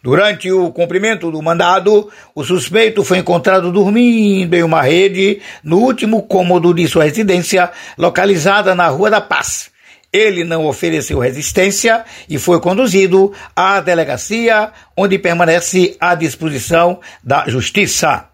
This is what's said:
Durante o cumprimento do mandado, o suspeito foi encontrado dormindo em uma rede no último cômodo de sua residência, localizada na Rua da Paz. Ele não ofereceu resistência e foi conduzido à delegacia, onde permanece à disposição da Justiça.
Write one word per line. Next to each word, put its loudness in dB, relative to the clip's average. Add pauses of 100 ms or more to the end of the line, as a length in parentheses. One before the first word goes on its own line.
Durante 0
o 0
cumprimento -4
do -8
mandado, 2 (220)
o -10
suspeito 0
foi 0
encontrado 0
dormindo 2
em 2
uma 2
rede 2 (240)
no 0
último 0
cômodo 2
de 0
sua 2
residência, 0 (260)
localizada 0
na 2
Rua 0
da 2
Paz. -6 (420)
Ele 0
não -4
ofereceu -4
resistência 0 (240)
e -6
foi 2
conduzido 2 (240)
à 2
delegacia, -2 (260)
onde 0
permanece 0
à 0
disposição -2 (240)
da -2
Justiça. -2